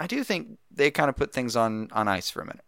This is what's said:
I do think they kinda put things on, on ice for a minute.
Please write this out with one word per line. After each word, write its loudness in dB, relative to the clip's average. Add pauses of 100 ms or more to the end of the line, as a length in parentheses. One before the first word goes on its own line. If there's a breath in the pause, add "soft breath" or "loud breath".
I -6
do -2
think -4 (120)
they 4
kinda 2
put -2
things -2
on, 0
on 0
ice 0
for -8
a -8
minute. -14